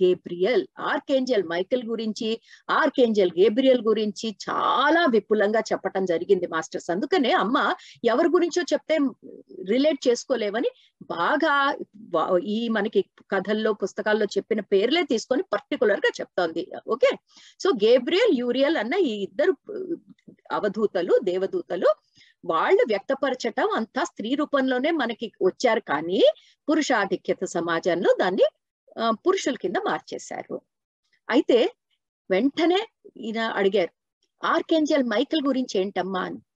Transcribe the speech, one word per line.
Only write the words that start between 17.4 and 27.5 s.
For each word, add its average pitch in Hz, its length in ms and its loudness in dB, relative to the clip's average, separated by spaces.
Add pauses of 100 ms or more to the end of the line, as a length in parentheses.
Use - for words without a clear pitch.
so 262 180 0
గేబ్రియల్, 269 560 4
యూరియల్ 262 380 0
అన్న 233 160 -4
ఈ 262 280 0
ఇద్దరు 269 360 -2 (920)
అవధూతలు, 202 720 0
దేవదూతలు, 185 720 -2 (500)
వాళ్ళు 196 420 4
వ్యక్తపరచటం 254 880 -2
అంతా 254 280 -2
స్త్రీ 240 320 -6
రూపంలోనే 269 560 0
మనకి 233 400 -4 (100)
వచ్చారు, 226 380 2
కానీ 165 440 -2 (460)
పురుషాధిక్యత 202 760 0
సమాజంలో 170 760 0